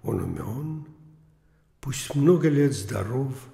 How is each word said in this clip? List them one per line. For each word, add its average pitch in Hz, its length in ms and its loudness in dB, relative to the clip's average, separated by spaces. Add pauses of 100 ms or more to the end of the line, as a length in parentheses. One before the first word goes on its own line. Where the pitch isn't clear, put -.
он - 200 -2
умён. 143 640 -8 (920)
Пусть - 360 -8
много 156 340 6
лет 143 240 4
здоров 123 600 -4 (200)